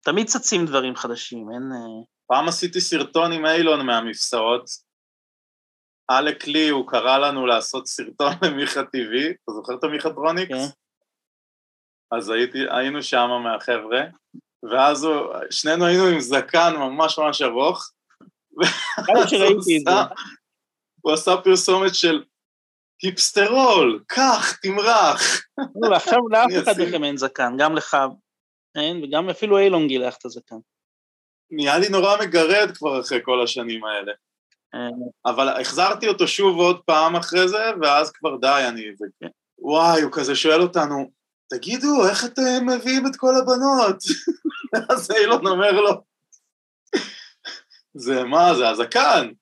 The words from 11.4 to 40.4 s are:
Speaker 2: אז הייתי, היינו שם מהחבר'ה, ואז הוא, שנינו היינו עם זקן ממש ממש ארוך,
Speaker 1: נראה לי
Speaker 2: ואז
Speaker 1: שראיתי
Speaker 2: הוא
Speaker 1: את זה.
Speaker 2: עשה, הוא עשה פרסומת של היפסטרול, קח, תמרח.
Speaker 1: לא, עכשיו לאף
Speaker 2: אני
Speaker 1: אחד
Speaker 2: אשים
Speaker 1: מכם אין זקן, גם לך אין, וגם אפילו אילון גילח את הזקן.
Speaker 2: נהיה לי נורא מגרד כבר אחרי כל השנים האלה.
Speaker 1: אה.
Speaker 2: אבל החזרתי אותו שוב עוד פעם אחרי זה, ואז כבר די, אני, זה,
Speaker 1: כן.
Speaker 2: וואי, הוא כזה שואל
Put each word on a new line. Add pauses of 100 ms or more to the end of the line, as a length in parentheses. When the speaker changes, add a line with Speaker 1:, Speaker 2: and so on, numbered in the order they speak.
Speaker 2:
אז
הייתי, (120)
היינו
שם (160)
מהחבר'ה, (680)
ואז
הוא, (360)
שנינו
היינו
עם
זקן
ממש
ממש
ארוך, (600)
Speaker 1:
נראה
לי
Speaker 2:
ואז
Speaker 1:
שראיתי
Speaker 2:
הוא
Speaker 1:
את
זה.
Speaker 2:
עשה, (1000)
הוא
עשה
פרסומת
של (760)
היפסטרול,
קח,
תמרח. (320)
Speaker 1:
לא,
עכשיו
לאף
Speaker 2:
אני
Speaker 1:
אחד
Speaker 2:
אשים
Speaker 1:
מכם
אין
זקן,
גם
לך (800)
אין,
וגם
אפילו
אילון
גילח
את
הזקן. (920)
Speaker 2:
נהיה
לי
נורא
מגרד
כבר
אחרי
כל
השנים
האלה. (600)
Speaker 1:
אה. (380)
Speaker 2:
אבל
החזרתי
אותו
שוב
עוד
פעם
אחרי
זה, (120)
ואז
כבר
די,
אני,
זה, (140)
Speaker 1:
כן. (300)
Speaker 2:
וואי,
הוא
כזה
שואל